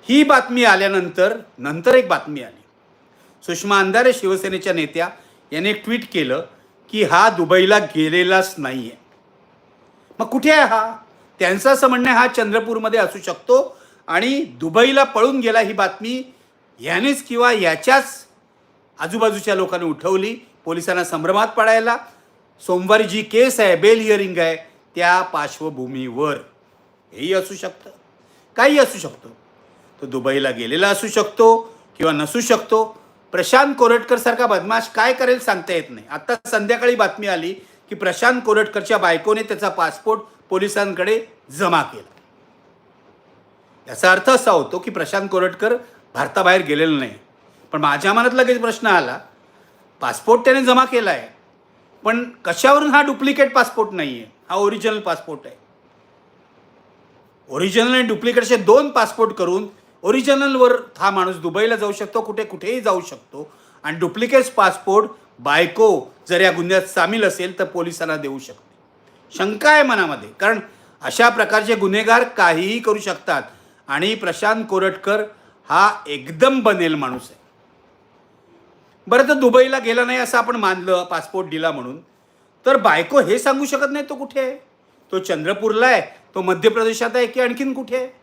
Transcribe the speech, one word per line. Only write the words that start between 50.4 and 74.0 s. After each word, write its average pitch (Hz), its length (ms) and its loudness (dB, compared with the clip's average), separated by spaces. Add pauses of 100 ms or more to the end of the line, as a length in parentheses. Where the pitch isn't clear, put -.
त्याने 262 180 4
जमा 254 220 4
केला 226 260 -2
आहे, 127 160 -6 (760)
पण 240 260 -2 (160)
कशावरून 285 440 2
हा 294 120 4
डुप्लिकेट 277 540 0
पासपोर्ट 233 360 0
नाही 143 300 -8
आहे, 107 100 -20 (180)
हा 180 60 -4
ओरिजिनल 208 440 -2
पासपोर्ट 165 460 -8
आहे? - 100 -20 (1900)
ओरिजिनल 196 440 0
आणि 254 100 2
डुप्लिकेट 233 400 0
असे 226 140 2
दोन 247 320 4
पासपोर्ट 226 440 0
करून 185 340 -4 (360)
ओरिजिनलवर 262 720 2 (220)
हा 196 120 0
माणूस 185 260 -2
दुबईला 196 400 -2
जाऊ 208 160 -4
शकतो, 208 300 -6
कुठे 220 220 -8
कुठेही 214 380 -8
जाऊ 190 200 0
शकतो, 143 500 -18 (320)
आणि 156 140 -8
डुप्लिकेट 240 480 2 (100)
पासपोर्ट 196 540 2 (300)
बायको 165 680 2 (240)
जर 175 120 2
या 185 100 4
गुन्ह्यात 175 300 0
सामील 196 420 -2
असेल, 180 360 -4
तर 196 40 -2
पोलिसांना 170 520 -6
देऊ 139 240 -10
शकते. - 360 -20 (640)
शंका 208 340 0
आहे 302 120 6
मनामध्ये, 160 460 -2 (100)
कारण 208 200 -2 (420)
अशा 233 280 2
प्रकारचे 214 460 0
गुन्हेगार 214 480 2
काहीही 190 560 0
करू 214 200 -2
शकतात 165 420 -4 (460)
आणि 180 280 -4